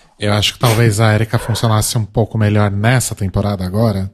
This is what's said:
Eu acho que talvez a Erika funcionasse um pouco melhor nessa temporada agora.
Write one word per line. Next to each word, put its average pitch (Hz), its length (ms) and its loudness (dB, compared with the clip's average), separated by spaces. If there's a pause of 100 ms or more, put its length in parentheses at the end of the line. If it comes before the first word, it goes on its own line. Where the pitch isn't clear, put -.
(200)
Eu 104 140 0
acho 104 200 0
que - 60 -20
talvez 113 400 2
a 110 160 4
Erika 110 240 0
funcionasse 110 580 -2
um 110 80 -2
pouco 113 320 -2
melhor 104 320 2
nessa 110 460 0
temporada 98 500 -4
agora. 98 480 -2